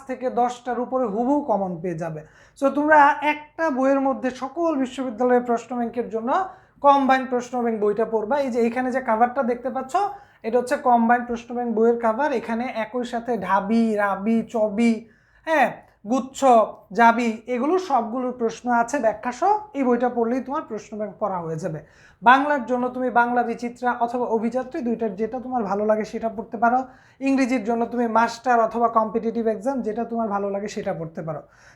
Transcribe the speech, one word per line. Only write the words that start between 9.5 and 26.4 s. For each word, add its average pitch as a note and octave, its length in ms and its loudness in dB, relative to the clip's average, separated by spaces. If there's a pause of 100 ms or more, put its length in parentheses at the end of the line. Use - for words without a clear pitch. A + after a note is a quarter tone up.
পাচ্ছ, B3+ 260 -6 (460)
এটা A3+ 160 0
হচ্ছে B3 180 0
কম্বাইন্ড A#3+ 500 4
প্রশ্ন A#3+ 280 -10
ব্যাংক A#3+ 200 -2
বইয়ের A#3 240 4
কভার। A#3 340 0
এখানে A#3 320 -4
একই A#3+ 400 -6
সাথে A#3 340 -4
ঢাবি, G3+ 560 2
রাবি, G3+ 480 0
চবি, A3 640 0 (360)
হ্যাঁ, C4+ 400 2 (240)
গুচ্ছ, C4 360 -2 (480)
জাবি, A3+ 540 4
এগুলো C4 320 0
সবগুলোর B3 540 -2
প্রশ্ন A#3+ 380 -4
আছে A#3 280 2
ব্যাখ্যা A3+ 340 0
সহ। G#4 280 2 (140)
এই C#4 100 0
বইটা B3 240 2
পড়লেই A#3+ 320 0
তোমার C#4+ 220 -6
প্রশ্ন G#3+ 360 -12
ব্যাংক G#3 200 -8
পড়া F#3+ 200 -4
হয়ে E3 180 -6
যাবে। D#3+ 240 -6 (420)
বাংলার C#4 440 4
জন্য B3 220 -2
তুমি B3+ 220 -4
বাংলা A#3+ 320 2
বিচিত্রা A#3+ 580 -4
অথবা A#3+ 260 -2
অভিযাত্রী, A#3+ 540 -4
দুইটার A3+ 360 -2
যেটা A3+ 240 -4
তোমার B3+ 220 -6
ভালো G3+ 240 -2
লাগে G#3+ 180 2
সেটা A3+ 240 -6
পড়তে A3 280 -10